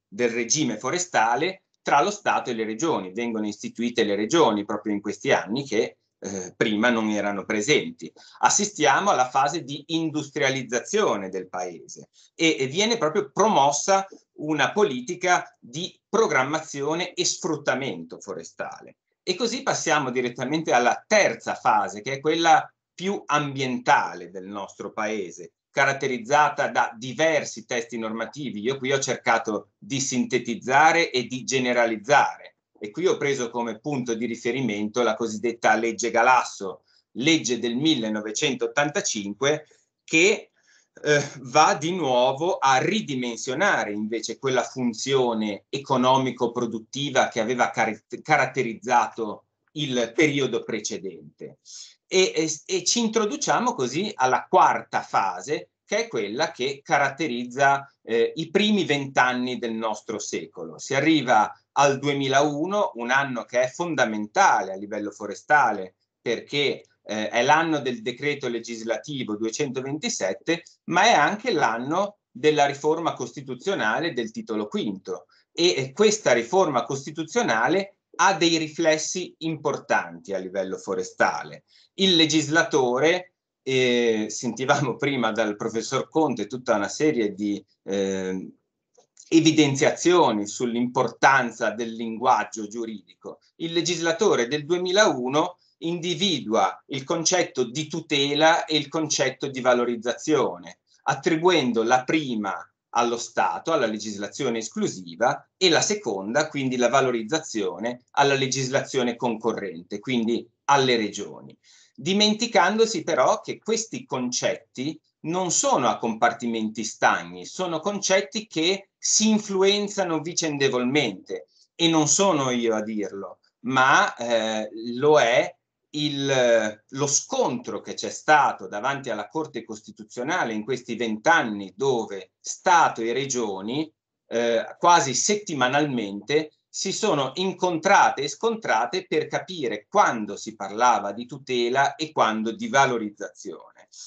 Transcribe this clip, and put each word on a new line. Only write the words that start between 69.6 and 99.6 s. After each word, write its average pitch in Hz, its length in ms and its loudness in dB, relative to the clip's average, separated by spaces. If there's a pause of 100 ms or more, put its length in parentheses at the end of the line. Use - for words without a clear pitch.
ma 175 200 2
è 233 80 6
anche 180 400 2
l'anno 143 680 -2 (120)
della 147 360 4
riforma 156 480 -2
costituzionale 135 1000 -4
del 117 180 -4
titolo 107 360 -6
quinto, 95 600 -6 (260)
e, 170 240 2
e 135 160 -4
questa 208 400 4
riforma 127 520 2
costituzionale 160 1120 -2 (200)
ha 190 180 6
dei 165 220 2
riflessi 156 800 0
importanti 117 960 -4
a 95 60 -2
livello 95 400 -4
forestale. 90 840 -4 (300)
Il 190 220 4
legislatore, 156 1200 2 (280)
eh, 120 680 2
sentivamo 120 680 0
prima 123 360 0
dal 104 240 0
professor 113 520 -4
Conte 131 380 0
tutta 123 300 -2
una 101 120 0
serie 120 460 0
di, 101 280 -2 (220)
eh, 95 680 -2 (760)
evidenziazioni 147 1160 4
sull'importanza 123 1200 0
del 113 220 -6
linguaggio 113 760 -2
giuridico. 110 720 -12 (160)
Il 165 160 -8
legislatore 165 720 2
del 143 180 -4
duemilauno 175 920 2 (200)
individua 160 1080 -2
il 135 180 -8
concetto 165 600 0
di 135 240 -8
tutela 156 760 2
e 156 120 -2
il 139 120 -2
concetto 147 600 -2
di 131 120 -8